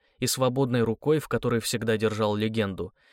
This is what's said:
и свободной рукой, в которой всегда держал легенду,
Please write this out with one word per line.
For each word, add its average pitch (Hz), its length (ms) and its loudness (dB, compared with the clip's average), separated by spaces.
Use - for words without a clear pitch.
и 127 60 -2
свободной 127 560 2
рукой, 117 380 2
в - 80 -8
которой 120 320 0
всегда 113 380 -2
держал 107 380 0
легенду, 104 580 -2